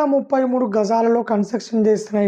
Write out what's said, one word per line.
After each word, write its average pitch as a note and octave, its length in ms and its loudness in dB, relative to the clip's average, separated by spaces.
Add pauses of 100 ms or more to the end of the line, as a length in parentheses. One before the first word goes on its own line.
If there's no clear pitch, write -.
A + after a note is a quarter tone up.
ముప్పై C#4 380 0
మూడు B3+ 260 0
గజాలలో A3+ 520 2
కన్‌స్ట్రక్షన్ A3 640 -2
చేసిన G#3+ 420 0